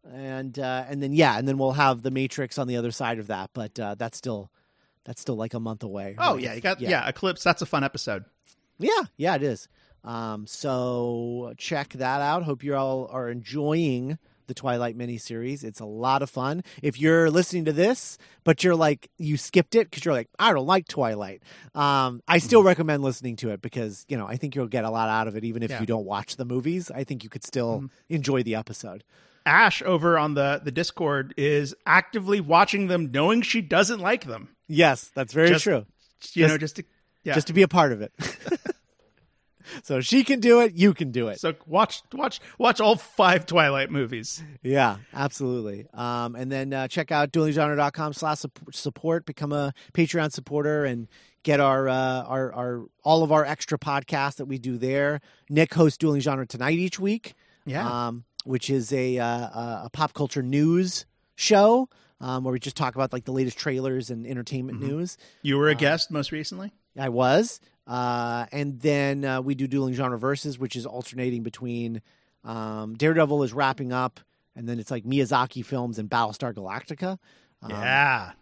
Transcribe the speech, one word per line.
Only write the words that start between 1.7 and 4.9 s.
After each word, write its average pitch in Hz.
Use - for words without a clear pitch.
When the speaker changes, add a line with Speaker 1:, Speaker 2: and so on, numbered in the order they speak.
Speaker 1:
have 135
The 131
Matrix 131
on 127
the 123
other 117
side 117
of 104
that. 98
But, 110
uh, 104
that's 113
still, 104